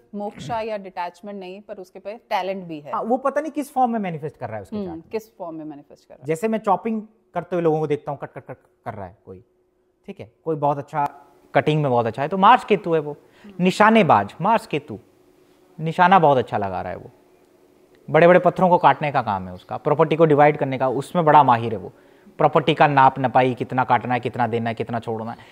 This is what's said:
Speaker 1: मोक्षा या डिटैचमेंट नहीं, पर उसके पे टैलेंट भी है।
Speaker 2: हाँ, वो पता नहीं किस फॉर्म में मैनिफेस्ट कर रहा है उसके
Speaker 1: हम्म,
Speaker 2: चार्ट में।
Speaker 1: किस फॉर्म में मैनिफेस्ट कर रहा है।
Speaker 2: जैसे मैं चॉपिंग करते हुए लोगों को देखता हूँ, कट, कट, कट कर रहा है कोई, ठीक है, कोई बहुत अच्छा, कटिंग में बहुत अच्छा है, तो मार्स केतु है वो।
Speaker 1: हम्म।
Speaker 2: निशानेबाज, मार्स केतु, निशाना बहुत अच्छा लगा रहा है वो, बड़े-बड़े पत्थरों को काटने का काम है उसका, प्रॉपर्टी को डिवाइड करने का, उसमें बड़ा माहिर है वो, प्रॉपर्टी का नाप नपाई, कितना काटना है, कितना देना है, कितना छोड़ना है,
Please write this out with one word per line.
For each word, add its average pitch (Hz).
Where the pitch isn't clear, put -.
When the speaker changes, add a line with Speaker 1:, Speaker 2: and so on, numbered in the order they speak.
Speaker 1:
मोक्षा 208
या 220
डिटैचमेंट 190
नहीं, 185
पर 208
उसके 185
पे 196
टैलेंट 196
भी 160
है। 147
Speaker 2:
हाँ, 208
वो 226
पता 277
नहीं 311
किस -
फॉर्म 254
में 226
मैनिफेस्ट 160
कर 123
रहा 107
है 104
उसके 143
Speaker 1:
हम्म, 202
Speaker 2:
चार्ट 165
में। 165
Speaker 1:
किस 220
फॉर्म 170
में 156
मैनिफेस्ट 147
कर -
रहा -
है। 131
Speaker 2:
जैसे 160
मैं 220
चॉपिंग 220
करते 175
हुए 175
लोगों 156
को 156
देखता 147
हूँ, 135
कट, 147
कट, 135
कट 131
कर 113
रहा 101
है 95
कोई, 95
ठीक 202
है, -
कोई 160
बहुत 143
अच्छा, 143
कटिंग 151
में 139
बहुत 120
अच्छा 113
है, 147
तो 190
मार्स 226
केतु 175
है 160
वो। 147
Speaker 1:
हम्म। 180
Speaker 2:
निशानेबाज, 180
मार्स 220
केतु, 110
निशाना 175
बहुत 143
अच्छा 117
लगा 95
रहा 92
है 95
वो, 98
बड़े-बड़े 170
पत्थरों 175
को 175
काटने 143
का 135
काम 98
है 90
उसका, 113
प्रॉपर्टी 151
को 165
डिवाइड 147
करने 135
का, 131
उसमें 139
बड़ा 147
माहिर 117
है 104
वो, -
प्रॉपर्टी 156
का 156
नाप 135
नपाई, 131
कितना 127
काटना 120
है, 123
कितना 120
देना 117
है, 113
कितना 120
छोड़ना 110
है, -